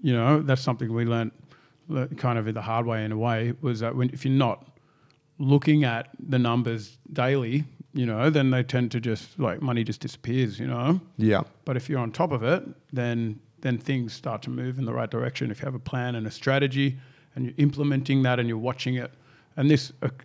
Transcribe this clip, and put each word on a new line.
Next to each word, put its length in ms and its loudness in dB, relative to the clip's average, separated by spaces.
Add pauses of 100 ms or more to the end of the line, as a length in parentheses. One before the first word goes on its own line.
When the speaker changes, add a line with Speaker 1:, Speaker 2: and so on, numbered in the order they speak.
Speaker 1:
you 120 2
know, 280 4
that's 200 2
something 320 -2
we 120 0
learned 260 0 (580)
le-, 180 -2
kind 320 0
of 80 -2
in 80 -2
the 60 -6
hard 240 -2
way 180 -2
in 80 -4
a 60 -2
way, 440 0
was 200 -2
that 140 -2
when, 160 2
if 140 -8
you're 80 2
not 320 2 (720)
looking 460 6
at 240 0 (100)
the 220 0
numbers 580 0 (140)
daily, 540 0 (280)
you 120 0
know, 240 2
then 220 4
they 120 2
tend 280 0
to 100 -2
just, 360 -4
like, 240 -2
money 220 0
just 180 -6
disappears, 580 -4
you 80 -6
know? 340 0 (160)
Speaker 2:
Yeah. 260 4 (220)
Speaker 1:
But 120 -2
if 120 -6
you're 100 -2
on 120 -2
top 200 0
of 120 0
it, 200 0 (300)
then, 460 -2 (220)
then 160 0
things 360 -4
start 300 -8
to 60 -8
move 300 -6
in 60 -4
the 80 -4
right 160 -2
direction. 420 -4
If 100 -10
you 40 -6
have 100 -6
a 40 -8
plan 360 -4
and 120 -4
a 40 -10
strategy 640 0 (380)
and 100 -4
you're 120 -6
implementing 640 2
that 160 4
and 80 0
you're 100 -2
watching 380 -4
it 160 -6 (460)
and 120 4
this, 220 2 (120)
uh, 60 -2 (160)